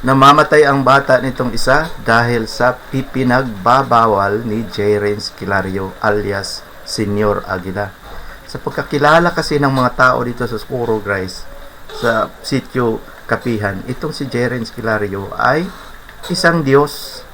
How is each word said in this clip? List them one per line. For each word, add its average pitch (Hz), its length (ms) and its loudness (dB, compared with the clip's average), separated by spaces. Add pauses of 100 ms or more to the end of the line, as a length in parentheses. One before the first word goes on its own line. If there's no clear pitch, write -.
namamatay 143 640 6
ang 139 160 2
bata 131 400 4
nitong 123 320 -2
isa 135 320 2 (160)
dahil 117 480 2
sa 123 240 0
pipinagbabawal 120 1800 2
ni 110 160 -2
J. 104 320 0
Renz 104 320 -2
Kilario 95 720 -4
alias 101 640 -2 (160)
Senyor 101 640 -2
Aguila. 95 400 -6 (640)
Sa - 80 -10
pagkakilala 151 720 0
kasi 156 320 -2
ng 139 80 2
mga 127 240 2
tao 127 320 2
dito 120 240 -6
sa 113 80 -6
Socorro, 113 480 -4
guys, 95 400 -6 (560)
sa 113 400 0
sitio 123 560 -2 (320)
Kapihan, 104 560 -4
itong 127 240 -6
si 147 160 -8
J. 123 240 -2
Renz 120 240 -6
Kilario 104 640 -4
ay 160 320 2 (640)
isang 170 320 2
Diyos 139 560 2 (120)